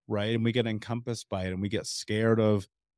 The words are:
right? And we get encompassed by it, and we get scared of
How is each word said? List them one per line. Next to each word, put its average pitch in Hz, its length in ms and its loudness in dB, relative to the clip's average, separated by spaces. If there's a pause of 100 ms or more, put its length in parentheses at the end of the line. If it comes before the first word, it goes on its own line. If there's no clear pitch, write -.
right? 107 280 -2
And 113 100 2
we 117 80 4
get 117 140 2
encompassed 113 640 -6
by 92 180 -4
it, 92 60 -2
and 92 100 -4
we 101 60 -2
get 95 180 -4
scared 110 540 2
of 107 280 4 (300)